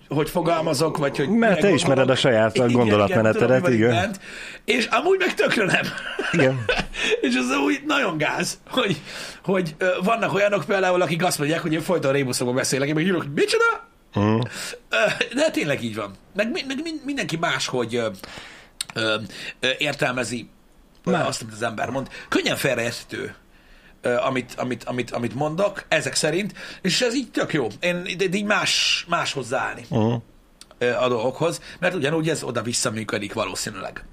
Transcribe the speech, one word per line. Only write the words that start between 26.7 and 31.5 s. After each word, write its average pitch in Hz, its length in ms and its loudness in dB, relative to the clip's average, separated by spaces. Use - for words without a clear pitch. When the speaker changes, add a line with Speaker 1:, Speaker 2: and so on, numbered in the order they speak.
Speaker 1:
és - 180 0
ez 240 140 2
így 262 160 -4
tök - 220 -4
jó. 139 140 2
Én 175 260 0
így, 180 280 -2
így 208 100 -2
más, - 640 0
más 170 240 -2
hozzáállni, 117 560 -4
Speaker 2:
Mhm. 113 260 2
Speaker 1:
ö, 123 160 0
a 123 140 2
dolgokhoz, 127 520 0